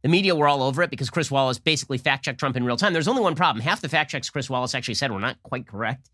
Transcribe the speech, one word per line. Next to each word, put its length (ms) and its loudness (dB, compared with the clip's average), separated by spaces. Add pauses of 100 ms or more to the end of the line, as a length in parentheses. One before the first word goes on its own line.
The 60 2
media 260 4
were 120 4
all 140 4
over 220 2
it 80 -2
because 180 -6
Chris 220 -2
Wallace 260 2
basically 400 -2
fact-checked 420 -2
Trump 160 0
in 80 -2
real 140 0
time. 160 2
There's 140 0
only 160 2
one 100 2
problem. 300 0
Half 180 0
the 80 -8
fact 220 0
checks 180 -6
Chris 200 -6
Wallace 260 -2
actually 180 -6
said 180 -2
were 80 -4
not 220 -4
quite 240 -8
correct. 480 -8